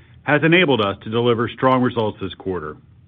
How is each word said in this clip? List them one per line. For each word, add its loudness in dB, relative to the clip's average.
has 2
enabled 4
us -2
to -12
deliver 0
strong 0
results -2
this -10
quarter. -10